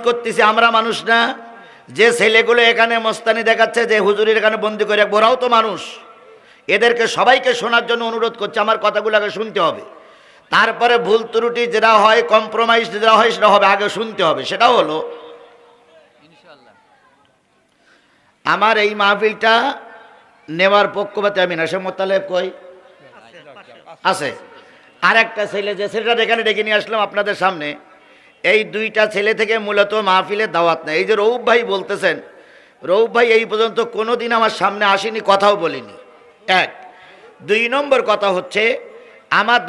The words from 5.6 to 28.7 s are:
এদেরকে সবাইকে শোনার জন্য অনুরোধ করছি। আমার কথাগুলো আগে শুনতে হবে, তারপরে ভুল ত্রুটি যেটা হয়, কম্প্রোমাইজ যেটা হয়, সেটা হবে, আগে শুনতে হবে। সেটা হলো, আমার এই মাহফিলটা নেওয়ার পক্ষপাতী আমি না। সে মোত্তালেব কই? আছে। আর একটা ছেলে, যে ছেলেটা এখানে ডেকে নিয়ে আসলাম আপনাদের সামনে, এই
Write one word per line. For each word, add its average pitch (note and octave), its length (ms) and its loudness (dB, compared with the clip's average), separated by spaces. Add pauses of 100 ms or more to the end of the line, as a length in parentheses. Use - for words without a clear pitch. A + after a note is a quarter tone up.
এদেরকে A3+ 360 2 (120)
সবাইকে B3 340 2 (120)
শোনার A#3 280 0
জন্য A#3 200 -2
অনুরোধ A3+ 300 -4
করছি। G3+ 240 -6
আমার A3 220 0
কথাগুলো G#3 340 0
আগে G#3 180 -2
শুনতে G3+ 280 -6
হবে, C#3+ 160 -4 (720)
তারপরে A3+ 400 2 (120)
ভুল A3 140 2 (120)
ত্রুটি A#3+ 300 -2 (120)
যেটা A3 180 4 (120)
হয়, A3+ 160 4 (140)
কম্প্রোমাইজ A3+ 600 0
যেটা A3 240 2
হয়, A3+ 160 4
সেটা G3+ 200 2
হবে, G3 200 4
আগে G3+ 220 -2
শুনতে G#3+ 320 -6
হবে। C#3 220 0
সেটা G3 160 2 (100)
হলো, D#3 200 0 (3500)
আমার G3 300 2 (100)
এই G#3 160 0
মাহফিলটা G#3+ 540 0 (920)
নেওয়ার F#3+ 380 2 (100)
পক্ষপাতী G3+ 500 -2
আমি F3 120 -4
না। E3 120 -2
সে F#3 160 -4
মোত্তালেব F#3+ 460 -2
কই? F#3 160 -2 (1600)
আছে। D3 200 -2 (800)
আর G#3+ 160 4
একটা A3 280 -6
ছেলে, G3+ 280 -4
যে G#3 120 -2
ছেলেটা A3+ 340 -2
এখানে A3+ 200 0
ডেকে G#3+ 200 0
নিয়ে G#3+ 120 0
আসলাম G#3 280 -4
আপনাদের G3+ 360 -4
সামনে, E3+ 260 -2 (760)
এই G#3+ 160 4 (140)